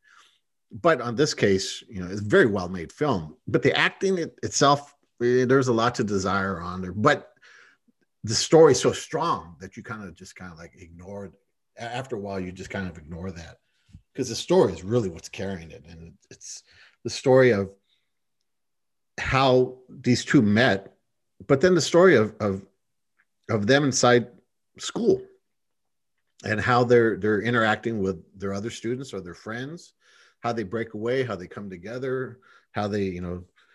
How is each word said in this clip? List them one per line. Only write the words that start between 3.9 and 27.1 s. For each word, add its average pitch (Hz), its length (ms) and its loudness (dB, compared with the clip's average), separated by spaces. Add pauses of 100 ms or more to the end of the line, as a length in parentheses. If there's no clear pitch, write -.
it, 156 240 -8
itself, 139 520 0 (280)
eh, 123 220 2
there's 131 240 2
a 120 40 2
lot 117 240 0
to 123 80 -2
desire 95 560 -2
on 90 200 -10
there, 90 120 -10
but 110 400 0 (920)
the 110 100 -4
story 165 380 6
is - 80 2
so 117 120 2
strong 104 680 -6
that 95 160 -18
you 113 60 -16
kinda 104 300 -14
just - 240 -20
kinda, 90 180 -18
like, 78 240 -20
ignored. 90 560 -18 (440)
A-, 113 40 -14
after 120 340 -10
a 101 40 -10
while, 98 200 -8
you 92 120 -8
just 90 180 -16
kind 98 180 -6
of 80 80 -14
ignore 82 360 -12
that, - 280 -18 (540)
'cause 127 140 -6
the 113 80 -8
story 170 360 2
is 85 100 -12
really 107 280 -2
what's 82 180 -16
carrying 92 420 -10
it. 80 160 -20
And 82 280 -20 (160)
it's - 320 -20 (400)
the 113 80 -8
story 131 400 4
of 98 200 0 (1500)
how 127 600 2 (100)
these 127 360 0
two 139 180 4
met, 104 520 2 (520)
but 139 160 2
then 185 120 4
the 160 60 2
story 175 340 6
of, 107 260 4
of, 98 260 -4 (800)
of 104 180 0
them 139 180 4
inside 123 440 4 (500)
school - 440 0 (1200)
and 107 160 -2
how 123 240 2
they're, 117 320 4